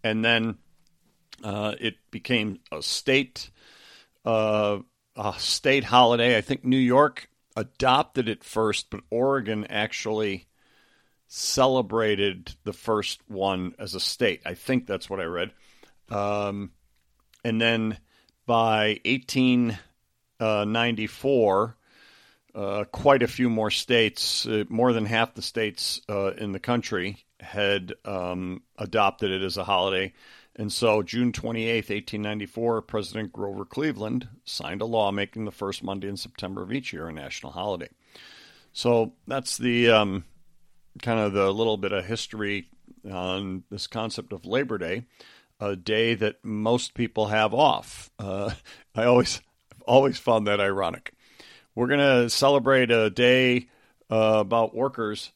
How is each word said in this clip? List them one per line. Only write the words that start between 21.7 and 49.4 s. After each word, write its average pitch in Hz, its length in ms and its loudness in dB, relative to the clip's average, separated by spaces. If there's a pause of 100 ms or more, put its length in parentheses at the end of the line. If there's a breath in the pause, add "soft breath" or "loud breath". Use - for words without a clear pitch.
uh, 101 380 -4
quite 139 320 4
a 113 40 0
few 123 220 -2
more 110 220 0
states, - 720 0
uh, 107 240 -2
more 120 240 2
than 110 140 0
half 113 260 0
the 113 80 -14
states, - 680 -6
uh, 98 260 -2
in 104 180 -8
the 95 80 -6
country 104 680 -4 (140)
had, 101 560 -2 (100)
um, 92 560 -6 (160)
adopted 101 540 0
it 95 100 -2
as 95 160 -6
a 95 60 -6
holiday. 95 500 0 (420 loud breath)
And 104 160 -8
so 107 300 2
June 120 300 -2
twenty-eighth, 113 580 -4
eighteen 104 320 -6
ninety-four, 107 600 -4
President 107 500 -6
Grover 101 320 -8
Cleveland 123 640 -6 (140)
signed 92 380 -8
a 113 40 -4
law 110 260 0
making 101 340 -4
the 101 60 -8
first 98 300 -8
Monday 98 260 -6
in 101 100 -8
September 98 440 -10
of 92 100 -10
each 131 220 -8
year 151 140 -10
a 156 60 -10
national 69 400 -12
holiday. 90 360 -8 (840 loud breath)
So 117 400 2 (120)
that's - 320 -6
the, 120 320 4
um, 101 360 4 (760)
kind 113 180 0
of 104 140 0
the 98 180 4
little 107 260 0
bit 98 160 -2
of 92 120 -2
history 104 640 -6 (400)
on 95 600 -4
this 101 160 -10
concept 110 440 -8
of 90 140 -12
Labor 120 320 -2
Day, 92 280 -4 (520 soft breath)
a 101 160 -4
day 107 420 0
that 104 280 -2
most 110 500 -2
people 110 340 -2
have 107 260 2
off. - 560 0 (100)
Uh, 101 320 -4 (220 loud breath)
<laughs> - 220 -20
I 113 100 2
always, 123 340 6 (320)